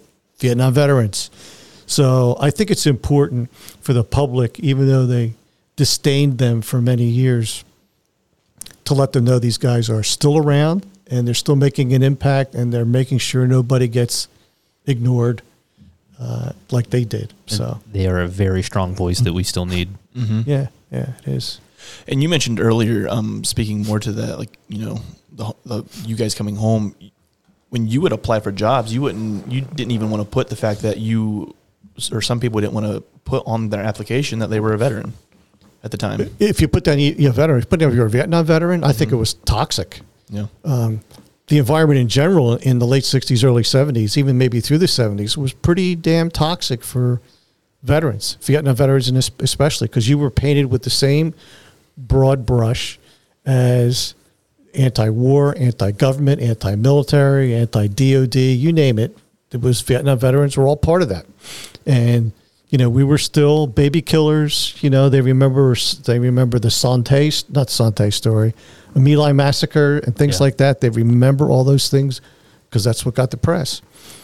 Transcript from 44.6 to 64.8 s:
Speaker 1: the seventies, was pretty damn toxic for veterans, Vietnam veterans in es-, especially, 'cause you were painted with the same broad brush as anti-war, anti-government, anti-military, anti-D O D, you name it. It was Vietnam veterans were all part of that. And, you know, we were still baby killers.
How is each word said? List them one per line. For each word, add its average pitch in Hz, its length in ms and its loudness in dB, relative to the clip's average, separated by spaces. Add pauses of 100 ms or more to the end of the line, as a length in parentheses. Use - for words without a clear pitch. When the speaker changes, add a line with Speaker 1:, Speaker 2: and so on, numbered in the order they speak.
Speaker 1:
the 180 80 4
seventies, 107 500 -2
was 135 160 -4
pretty 180 420 0
damn 165 340 0
toxic 156 540 -4
for 123 380 -2 (600)
veterans, 135 580 -2
Vietnam 139 340 0
veterans 135 320 2
in 127 80 0
es-, 131 240 0
especially, 143 480 -2
'cause 110 220 0
you 147 80 4
were 143 120 0
painted 143 360 2
with 123 180 -2
the 127 60 -6
same 147 440 0 (640)
broad 135 480 2
brush 120 540 -2 (460)
as 123 680 2 (600)
anti-war, 131 840 2
anti-government, 135 840 0
anti-military, 131 1120 2
anti-D 117 600 2
O 131 80 4
D, 131 260 2
you 135 220 0
name 135 260 2
it. 123 180 -4 (340)
It 120 100 -6
was 123 200 0
Vietnam 131 380 0
veterans 135 380 2
were 135 100 2
all 147 100 2
part 170 240 2
of 160 80 0
that. 87 160 -6 (640)
And, 120 460 2 (360)
you - 80 0
know, 123 120 4
we 131 140 2
were 139 140 4
still 151 480 2
baby 143 380 0
killers. 151 800 0